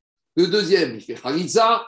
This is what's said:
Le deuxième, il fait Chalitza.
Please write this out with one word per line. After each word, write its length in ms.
Le 100
deuxième, 480
il 60
fait 140
Chalitza. 720